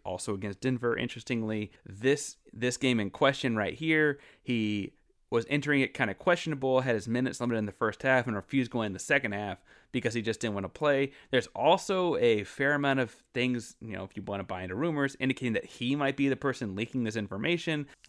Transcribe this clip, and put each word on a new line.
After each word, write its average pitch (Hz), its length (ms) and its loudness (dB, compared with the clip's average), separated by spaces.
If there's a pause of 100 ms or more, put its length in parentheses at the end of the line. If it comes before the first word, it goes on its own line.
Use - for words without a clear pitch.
also 95 300 -4
against 101 280 -6
Denver, 123 360 2
interestingly. 110 720 -4 (140)
This, 127 520 -2 (140)
this 123 260 -2
game 123 220 2
in 98 100 0
question 131 460 2
right 98 180 0
here, 156 460 2 (240)
he 107 500 0 (380)
was 117 180 2
entering 143 320 2
it 127 140 -2
kinda 110 180 0
questionable, 131 680 2
had 127 120 2
his 107 140 -2
minutes 120 340 0
limited 120 160 0
in 107 80 0
the 101 60 -4
first - 320 -2
half, 131 240 2
and 110 80 -2
refused 120 360 -2
going 113 160 -2
in 98 60 -6
the 90 60 -8
second 135 320 0
half 101 260 -6 (340)
because 117 220 -2
he 117 80 0
just 107 180 -2
didn't 110 140 -2
wanna 98 160 -4
play. 139 420 2 (200)
There's 127 240 2
also 175 600 2
a 110 260 4
fair 139 300 0
amount 139 260 2
of 120 120 0 (220)
things, 123 480 -2
you 113 120 -10
know, 95 100 -6
if - 120 -14
you 104 60 -8
wanna 98 220 -4
buy 92 180 -6
into 92 140 -6
rumors, 143 440 0
indicating 127 340 0
that 98 120 -2
he 127 300 -2
might 139 200 0
be 139 140 2
the 131 60 2
person 123 400 -2
leaking 117 280 -2
this 110 120 -2
information. 143 720 -2 (220)